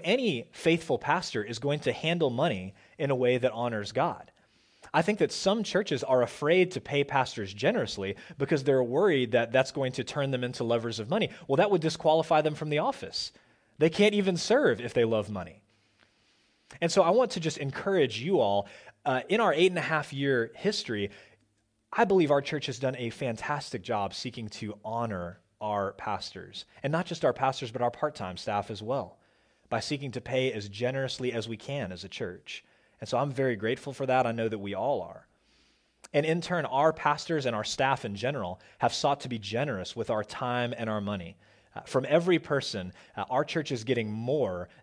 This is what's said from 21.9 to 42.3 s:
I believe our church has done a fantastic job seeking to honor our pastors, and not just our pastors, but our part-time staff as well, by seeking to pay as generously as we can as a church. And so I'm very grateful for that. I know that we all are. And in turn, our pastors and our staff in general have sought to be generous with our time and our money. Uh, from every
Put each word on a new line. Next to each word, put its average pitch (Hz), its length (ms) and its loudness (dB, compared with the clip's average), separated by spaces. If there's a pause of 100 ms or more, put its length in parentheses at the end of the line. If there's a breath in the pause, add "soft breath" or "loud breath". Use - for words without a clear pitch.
I 226 100 4
believe 185 280 4
our 143 100 4
church 143 240 -6
has 120 140 -6
done 127 180 -2
a 120 140 -4
fantastic 127 720 -6
job 101 300 -2
seeking 117 360 -8
to 101 340 -10
honor 107 560 -6 (220)
our 104 320 -2
pastors, 95 720 -10 (180 loud breath)
and 147 80 -2
not 165 140 -2
just - 180 -8
our 131 100 4
pastors, 131 380 -2
but 120 120 -2
our 120 80 2
part-time - 440 -4
staff 104 360 -2
as 101 100 -8
well, 113 380 -4 (500 soft breath)
by 117 100 0
seeking 139 320 -6
to - 80 -8
pay 131 320 0
as 104 160 -8
generously 123 640 -4
as 113 160 -4
we 113 80 -8
can 117 380 -8
as 85 100 -12
a - 60 -12
church. - 560 -10 (340 soft breath)
And 113 100 -10
so 127 80 0
I'm 139 140 0
very 131 240 0
grateful 120 380 -4
for 135 120 -6
that. 127 220 4
I 117 40 0
know 113 160 0
that 107 120 -2
we 98 160 -6
all 113 260 -2
are. 87 260 -14 (840 soft breath)
And 147 100 4
in 160 160 2
turn, 170 260 -2
our 143 280 4
pastors 147 540 0
and 117 80 0
our 107 80 -2
staff 135 420 0
in 101 100 -4
general 107 460 -4 (160 loud breath)
have 120 160 2
sought - 280 2
to 131 80 -10
be 120 100 -4
generous 107 560 -4
with 117 160 -4
our 107 120 0
time 123 540 -2
and 117 100 -4
our 107 140 -2
money. 98 340 -6 (400 soft breath)
Uh, - 60 -10
from 131 260 0
every 170 300 4